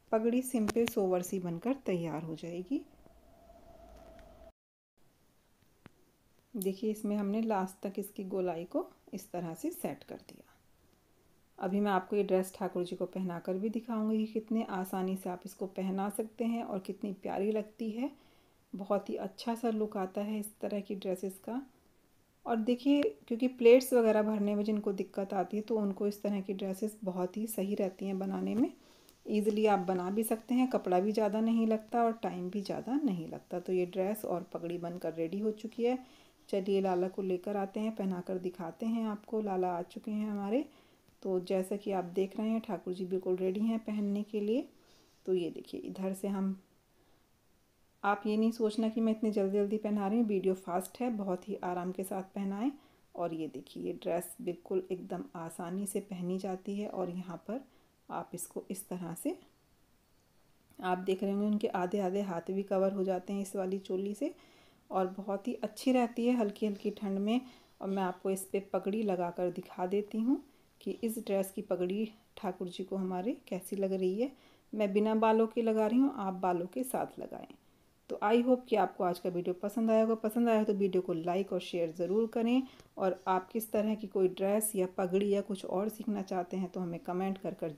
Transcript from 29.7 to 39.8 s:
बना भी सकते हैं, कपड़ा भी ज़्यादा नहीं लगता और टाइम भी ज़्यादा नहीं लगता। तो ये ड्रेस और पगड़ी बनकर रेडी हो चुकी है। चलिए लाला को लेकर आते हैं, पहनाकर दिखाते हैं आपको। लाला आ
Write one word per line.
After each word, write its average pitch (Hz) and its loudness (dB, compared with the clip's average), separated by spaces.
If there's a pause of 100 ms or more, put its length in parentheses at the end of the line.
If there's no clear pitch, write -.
बना 180 0
भी 220 2
सकते 226 -2
हैं, 254 4
कपड़ा 190 4
भी 208 2
ज़्यादा 214 2
नहीं 226 4
लगता 220 2
और 226 4 (100)
टाइम 180 -4
भी 202 -4
ज़्यादा 190 -4
नहीं 190 0
लगता। 160 -6
तो 185 -4
ये 180 2
ड्रेस 196 -2
और 180 -2
पगड़ी 170 -6
बनकर 170 -6
रेडी 165 -2
हो 214 0
चुकी 226 -6
है। 254 2 (520)
चलिए 196 2
लाला 185 2
को 190 -6
लेकर 185 -2
आते 196 -4
हैं, 220 -2
पहनाकर 185 -4
दिखाते 175 -6
हैं 226 0
आपको। 214 -4
लाला 185 0
आ 175 -2